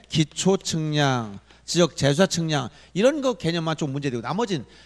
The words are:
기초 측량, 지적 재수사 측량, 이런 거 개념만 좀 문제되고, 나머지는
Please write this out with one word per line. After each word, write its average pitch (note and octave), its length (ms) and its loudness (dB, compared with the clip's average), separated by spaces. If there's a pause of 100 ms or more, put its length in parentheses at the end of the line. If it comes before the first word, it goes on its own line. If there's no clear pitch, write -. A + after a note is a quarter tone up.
기초 F3 500 0
측량, C#3+ 840 -2 (240)
지적 E3 320 2
재수사 C#3+ 300 4
측량, D#3 420 -2 (260)
이런 C4+ 260 2
거 B3+ 140 0
개념만 D#3+ 420 -2
좀 D3+ 160 -4
문제되고, C3+ 300 -4
나머지는 E3 420 -4 (220)